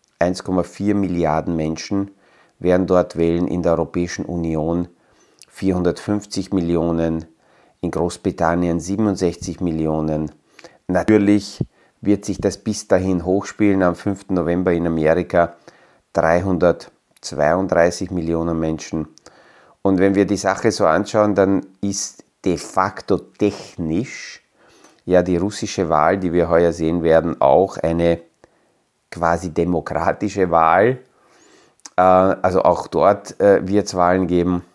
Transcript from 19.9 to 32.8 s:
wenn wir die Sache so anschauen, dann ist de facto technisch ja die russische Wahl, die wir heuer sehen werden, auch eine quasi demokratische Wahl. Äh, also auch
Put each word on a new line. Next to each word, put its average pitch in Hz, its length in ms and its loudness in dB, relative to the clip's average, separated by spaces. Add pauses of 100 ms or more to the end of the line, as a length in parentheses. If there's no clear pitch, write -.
wenn 98 160 2
wir 98 100 4
die 95 120 -2
Sache 98 340 0
so 104 140 0
anschauen, 104 500 2
dann 98 300 2 (160)
ist - 420 -8 (220)
de 87 120 0
facto - 600 -2
technisch - 1200 -6 (640)
ja 90 180 4
die 87 140 0
russische 98 520 -4
Wahl, 80 280 2
die 90 160 -2
wir 85 160 2
heuer 85 220 4
sehen 80 320 -2
werden, 80 380 2
auch 82 360 4
eine 85 420 0 (920)
quasi 85 380 -2
demokratische 87 1040 -2
Wahl. 87 480 4 (960)
Äh, 90 60 2
also 92 600 4
auch 85 240 2